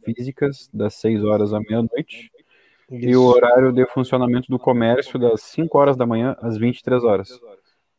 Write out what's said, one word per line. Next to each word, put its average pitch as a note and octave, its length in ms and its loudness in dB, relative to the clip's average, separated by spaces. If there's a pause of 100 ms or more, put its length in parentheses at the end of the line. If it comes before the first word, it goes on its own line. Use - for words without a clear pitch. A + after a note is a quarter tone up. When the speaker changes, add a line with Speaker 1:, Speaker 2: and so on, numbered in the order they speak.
Speaker 1:
físicas C3+ 720 -8
das G#2+ 200 -6
seis A2 280 -2
horas G#2+ 320 0
à G#2+ 60 -4
meia-noite - 720 -8 (600)
e B2 200 -4
Speaker 2:
Isso. B2+ 120 4
Speaker 1:
o B2+ 40 6
horário B2 460 6
de B2+ 140 2
funcionamento B2+ 640 -2
do B2+ 80 -4
comércio B2 600 -2
das A#2 240 0
cinco D#3+ 360 -4
horas C#3 180 2
da B2+ 80 -2
manhã A#2 360 -4
às A2+ 180 -6
vinte A#2+ 220 -2
e - 20 -20
três B2 220 -2
horas. G#2 360 -2 (580)